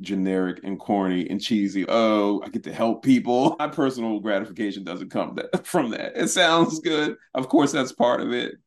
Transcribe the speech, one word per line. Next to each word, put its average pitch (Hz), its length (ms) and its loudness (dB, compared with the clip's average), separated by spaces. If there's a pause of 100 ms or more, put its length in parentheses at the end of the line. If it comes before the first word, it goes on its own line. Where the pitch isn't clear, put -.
generic 95 640 -2
and 95 160 -6
corny 95 500 0
and 104 120 -4
cheesy. 98 480 0
"Oh, 107 560 2
I - 60 -12
get 117 140 -6
to 82 80 -10
help 113 300 -2
people." 127 540 4
<laughs> - 20 -6
My 151 100 -2
personal 120 520 -2
gratification 101 640 -4
doesn't 92 260 -10
come 85 260 -4
that, - 300 -4
<laughs> - 0 -
from 143 240 0
that. - 260 -8
It - 120 0
sounds 170 520 4
good. 151 360 -2 (180)
Of 131 140 -4
course, 139 240 4
that's 131 200 -2
part 120 280 2
of 117 120 -4
it, 123 220 -4 (120)